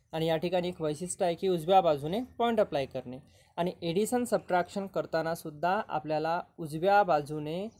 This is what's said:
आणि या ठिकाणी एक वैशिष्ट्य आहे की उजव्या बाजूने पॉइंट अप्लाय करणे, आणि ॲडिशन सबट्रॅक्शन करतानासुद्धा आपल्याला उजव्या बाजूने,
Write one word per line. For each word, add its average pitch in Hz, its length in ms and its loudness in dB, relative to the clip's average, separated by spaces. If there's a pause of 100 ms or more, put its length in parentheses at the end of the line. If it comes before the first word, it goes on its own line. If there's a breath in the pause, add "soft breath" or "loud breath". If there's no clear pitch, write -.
(120)
आणि 160 160 -2
या 160 100 2
ठिकाणी 175 300 -2
एक 180 140 -6
वैशिष्ट्य 160 440 -4
आहे 170 100 0
की 190 120 -4
उजव्या 185 340 4
बाजूने 160 400 0
पॉइंट 233 380 0
अप्लाय 151 260 0
करणे, 127 320 -10 (400 soft breath)
आणि 175 140 -2 (100)
ॲडिशन 208 420 0
सबट्रॅक्शन 190 640 -2
करतानासुद्धा 165 1000 -2
आपल्याला 156 540 -2 (160)
उजव्या 170 460 4
बाजूने, 151 640 0 (120)